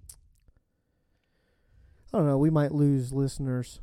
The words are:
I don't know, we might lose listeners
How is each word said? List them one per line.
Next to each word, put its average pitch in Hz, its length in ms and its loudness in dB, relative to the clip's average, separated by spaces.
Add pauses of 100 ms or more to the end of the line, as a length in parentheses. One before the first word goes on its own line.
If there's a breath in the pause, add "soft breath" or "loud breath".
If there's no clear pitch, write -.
(2250)
I - 40 -2
don't 160 100 4
know, 139 100 2
we 151 120 4
might 147 220 2
lose 139 420 0
listeners 135 680 -6